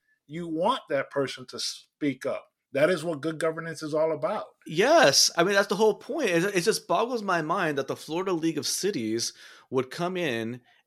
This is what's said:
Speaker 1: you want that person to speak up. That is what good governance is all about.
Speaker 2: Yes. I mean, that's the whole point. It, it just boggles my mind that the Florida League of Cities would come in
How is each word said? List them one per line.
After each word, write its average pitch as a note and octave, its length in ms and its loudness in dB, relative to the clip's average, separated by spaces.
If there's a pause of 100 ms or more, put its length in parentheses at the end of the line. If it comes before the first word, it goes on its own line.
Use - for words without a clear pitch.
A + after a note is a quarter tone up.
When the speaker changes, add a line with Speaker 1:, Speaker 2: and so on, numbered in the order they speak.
(260)
Speaker 1:
you E3+ 220 -10
want E3 320 0 (100)
that C#3 200 -2
person C3 360 -4
to A#2+ 140 -12
speak - 640 -6
up. G#2+ 220 -6 (240)
That D3 180 4
is D#3+ 140 -2
what D#3+ 160 -4
good D#3+ 180 -4
governance D#3+ 460 -4
is D3+ 100 -6
all D#3+ 160 2
about. D#3+ 360 -4 (200)
Speaker 2:
Yes. G3+ 720 6
I E3+ 80 4
mean, G3+ 100 2
that's G3+ 140 4
the G3 80 0
whole G#3+ 180 6
point. B3 360 -4
It, F#3+ 260 2
it F3 60 4
just - 260 0
boggles A3 340 0
my F#3 180 0
mind D#3 380 0
that C3 80 -4
the C3+ 80 -6
Florida F3+ 380 -4
League D#3+ 260 0
of B2+ 80 -4
Cities A#2 640 -2 (380)
would B2+ 220 -2
come F3+ 240 -4
in A#2+ 440 -4 (260)